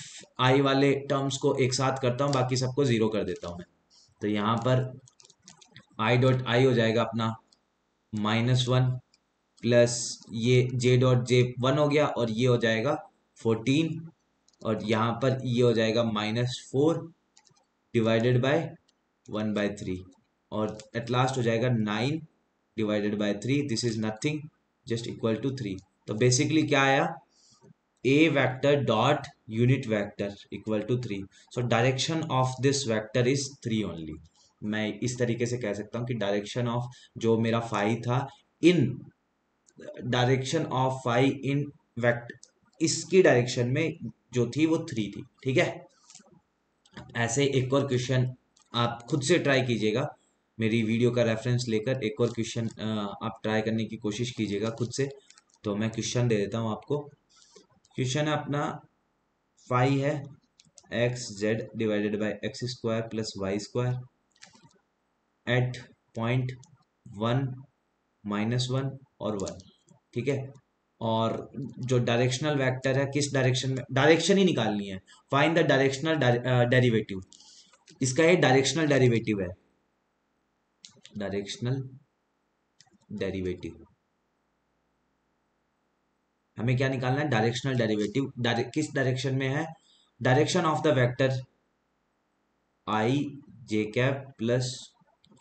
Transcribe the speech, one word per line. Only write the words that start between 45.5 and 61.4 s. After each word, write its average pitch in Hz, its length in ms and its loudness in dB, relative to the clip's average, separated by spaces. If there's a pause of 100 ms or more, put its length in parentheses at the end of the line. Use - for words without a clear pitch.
है। - 280 0 (1300)
ऐसे 117 300 0
एक 131 280 0
और 139 140 2
question 127 460 0 (400)
आप 117 260 -2 (100)
खुद 147 120 0
से 160 180 4
try 135 220 2
कीजिएगा, 113 460 0 (520)
मेरी 113 240 2
video 117 280 2
का 120 120 2
reference 120 460 0
लेकर 110 340 -2
एक 107 180 -2
और 117 60 2
क्वेश्चन, 113 400 -4
अ, 107 560 -6
आप 110 200 -6
try 110 180 0
करने 110 240 -2
की 110 100 -10
कोशिश 107 360 -4
कीजिएगा 104 380 -2
खुद 120 220 -6
से। 139 180 -4 (540)
तो 101 120 -4
मैं 110 140 -2
question 120 380 -2
दे 113 100 2
देता 101 200 -2
हूँ 113 140 -2
आपको। 143 380 -6 (840)
Question 131 320 -2
है 151 60 0
अपना, 143 480 -4 (920)
phi 127 180 4 (120)
है - 220 -2 (720)
X 117 460 -2
Z 110 380 -2